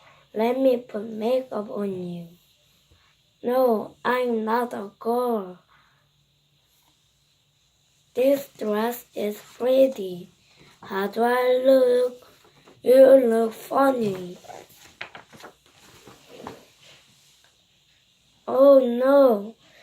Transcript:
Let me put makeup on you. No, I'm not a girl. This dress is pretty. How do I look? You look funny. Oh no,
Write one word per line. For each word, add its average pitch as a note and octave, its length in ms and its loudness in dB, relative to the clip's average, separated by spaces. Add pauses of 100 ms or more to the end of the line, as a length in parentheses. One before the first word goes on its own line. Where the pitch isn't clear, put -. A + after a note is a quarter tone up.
(340)
Let A#3+ 260 -2
me C4 240 2
put A3 240 -12
makeup A3+ 600 -6
on G3+ 260 -8
you. F3 320 -12 (1160)
No, A#3+ 580 -2
I'm A#3+ 400 -4
not A#3 300 -4
a G#3 260 -12
girl. A3+ 600 -6 (2500)
This C4+ 420 0
dress A3 480 -6 (100)
is G#3 220 -6
pretty. A3+ 960 -2 (520)
How G3+ 260 -6
do A3 140 -6
I B3 400 0
look? B3+ 640 2 (560)
You C4 220 6
look A3+ 480 4
funny. A3 880 -2 (4000)
Oh C4+ 300 6
no, A#3+ 800 2 (260)